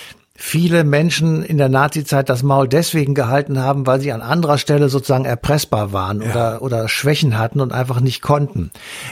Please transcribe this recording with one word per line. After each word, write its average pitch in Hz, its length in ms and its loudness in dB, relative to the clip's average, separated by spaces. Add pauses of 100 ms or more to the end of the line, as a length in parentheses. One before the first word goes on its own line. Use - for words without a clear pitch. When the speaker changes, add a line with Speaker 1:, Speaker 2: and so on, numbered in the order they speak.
(440)
Speaker 1:
viele 170 400 2
Menschen 156 600 2
in 156 160 -2
der 135 100 4
Nazizeit 139 580 0
das 127 140 0
Maul 139 260 2
deswegen 143 460 0
gehalten 139 460 0
haben, 135 260 0
weil 131 160 2
sie 139 100 -4
an 113 100 -8
anderer 147 360 0
Stelle 143 320 2
sozusagen 131 360 0
erpressbar 120 680 -2
waren 98 260 -2
Speaker 2:
Ja. 110 120 -4
Speaker 1:
oder, 113 320 -2
oder 117 240 -2
Schwächen 139 500 0
hatten 113 240 0
und 127 100 -2
einfach 123 280 -2
nicht 127 240 0
konnten. 143 480 0 (400)